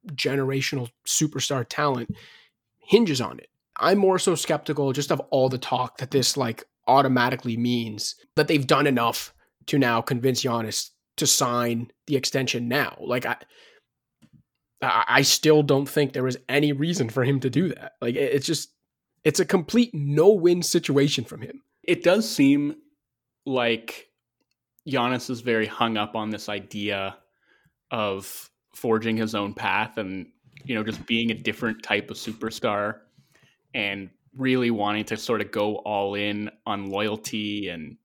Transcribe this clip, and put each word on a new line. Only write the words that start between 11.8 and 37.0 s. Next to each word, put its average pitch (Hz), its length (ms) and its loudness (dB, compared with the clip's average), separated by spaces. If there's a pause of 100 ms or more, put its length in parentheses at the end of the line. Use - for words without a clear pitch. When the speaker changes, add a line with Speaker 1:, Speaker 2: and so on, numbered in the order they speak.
Speaker 1:
the 147 80 -2
extension 127 540 -2
now. 131 320 -2
Like, 123 240 -4
I, 117 100 -2 (1500)
I, 113 260 2
I 131 160 4
still 151 400 6
don't 139 260 2
think 139 240 0
there 131 100 -2
was 127 140 -2 (100)
any 143 240 2
reason 143 380 0
for 123 160 0
him 135 160 2
to 131 80 0
do 175 200 2
that. - 300 -10
Like, 120 160 -2
it, 131 180 0
it's 139 120 0
just, 160 240 -4 (560)
it's 156 160 2
a - 40 2
complete 220 480 2
no-win 170 680 4
situation 139 640 2
from - 160 -16
him. - 200 -14 (220)
Speaker 2:
It 175 200 0
does 208 260 4
seem 143 480 4 (680)
like 120 640 -2 (800)
Giannis 127 420 -2
is 117 120 -6
very 113 240 2
hung 113 320 -2
up 104 180 -2
on 107 140 -4
this 104 180 -8
idea 101 680 -6 (760)
of 101 580 -6 (240)
forging 113 440 0
his 110 180 -4
own 101 180 -4
path 104 440 -2
and, 95 300 -8 (360)
you 127 100 -8
know, 110 100 -2
just 110 220 -8
being 117 260 0
a - 20 0
different 110 500 -4
type 104 280 -2
of 113 40 -10
superstar 110 840 -4 (760)
and 101 360 -6 (260)
really 127 340 2
wanting 104 340 0
to 110 140 -6
sort 110 240 -2
of 104 80 -4
go 104 280 -2
all 101 360 -2
in 104 340 -4 (200)
on 101 240 -6
loyalty 104 800 -4